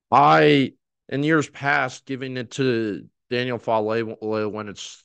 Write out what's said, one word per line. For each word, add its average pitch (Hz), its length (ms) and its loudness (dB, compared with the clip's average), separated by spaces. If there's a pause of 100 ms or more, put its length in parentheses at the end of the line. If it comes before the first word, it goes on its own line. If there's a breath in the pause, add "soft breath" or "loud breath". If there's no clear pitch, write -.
I, 147 640 6 (360)
in 135 140 -4
years 151 260 0
past, 139 560 -4
giving 131 320 -10
it 120 140 -10
to 113 540 -2 (240)
Daniel 123 300 -4
Faalele 110 920 -2
when 104 180 -10
it's - 360 -18